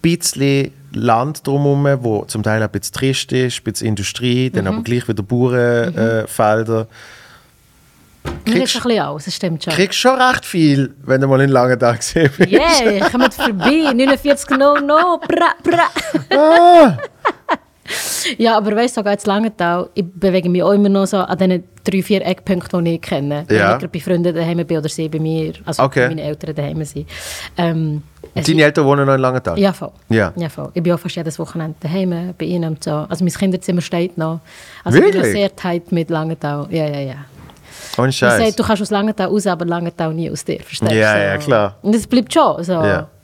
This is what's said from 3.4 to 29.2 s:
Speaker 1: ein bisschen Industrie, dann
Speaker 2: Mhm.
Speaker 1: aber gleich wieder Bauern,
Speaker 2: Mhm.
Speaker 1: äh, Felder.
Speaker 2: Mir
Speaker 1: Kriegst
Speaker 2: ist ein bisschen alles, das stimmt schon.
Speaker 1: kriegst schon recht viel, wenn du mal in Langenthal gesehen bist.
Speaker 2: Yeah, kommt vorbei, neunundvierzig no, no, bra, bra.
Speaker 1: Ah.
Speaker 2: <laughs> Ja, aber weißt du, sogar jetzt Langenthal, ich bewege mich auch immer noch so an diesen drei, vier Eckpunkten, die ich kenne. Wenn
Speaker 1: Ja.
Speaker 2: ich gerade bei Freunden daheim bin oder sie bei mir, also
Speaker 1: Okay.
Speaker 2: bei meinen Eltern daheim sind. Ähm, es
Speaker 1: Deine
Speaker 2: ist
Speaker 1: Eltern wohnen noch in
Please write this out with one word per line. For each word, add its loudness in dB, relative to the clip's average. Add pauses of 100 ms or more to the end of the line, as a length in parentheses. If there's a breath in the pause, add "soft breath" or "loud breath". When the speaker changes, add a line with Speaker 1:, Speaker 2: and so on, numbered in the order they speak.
Speaker 1:
ein -18
bisschen -4
Industrie, -2
dann -2
Speaker 2:
Mhm. -2
Speaker 1:
aber -4
gleich -2
wieder -4
Bauern, 0
Speaker 2:
Mhm. -6
Speaker 1:
äh, 0
Felder. 0 (1600 loud breath)
Speaker 2:
Mir 0
Speaker 1:
Kriegst 0
Speaker 2:
ist -6
ein -2
bisschen 0
alles, -10
das -8
stimmt -4
schon. -4
Speaker 1:
kriegst 0
schon 2
recht 0
viel, 2 (120)
wenn 2
du 0
mal 4
in 4
Langenthal 4
gesehen 0
bist. 4
Speaker 2:
Yeah, 2
kommt 0
vorbei, 0
neunundvierzig 2
no, 4
no, 2
bra, 2 (100)
bra. 0
Speaker 1:
Ah. 8
Speaker 2:
<laughs> -10 (1300 loud breath)
Ja, 2
aber 0
weißt 0
du, -4
sogar 0
jetzt -4
Langenthal, -2
ich -2
bewege 0
mich 2
auch 4
immer 4
noch 2
so -2
an -2
diesen 2 (220)
drei, 0
vier -2
Eckpunkten, -2
die 0
ich -8
kenne. -4
Wenn 2
Speaker 1:
Ja. 4 (120)
Speaker 2:
ich -6
gerade -8
bei -10
Freunden 0
daheim -2 (100)
bin -2
oder -4
sie -6
bei -4
mir, -2 (100)
also -2
Speaker 1:
Okay. 2
Speaker 2:
bei 4
meinen -6
Eltern -8
daheim -6
sind. -10 (480 loud breath)
Ähm, -2 (320)
es -4
Speaker 1:
Deine 2
Speaker 2:
ist 8
Speaker 1:
Eltern 2
wohnen 4
noch 4
in 0